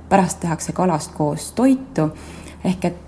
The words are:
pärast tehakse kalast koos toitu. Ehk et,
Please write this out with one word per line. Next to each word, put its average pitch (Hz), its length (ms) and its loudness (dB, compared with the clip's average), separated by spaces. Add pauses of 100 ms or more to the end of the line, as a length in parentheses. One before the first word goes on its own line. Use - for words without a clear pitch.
pärast 185 340 4
tehakse 165 320 -4
kalast 170 400 0
koos 151 400 -2
toitu. 254 540 2 (540)
Ehk 185 280 0
et, - 160 -16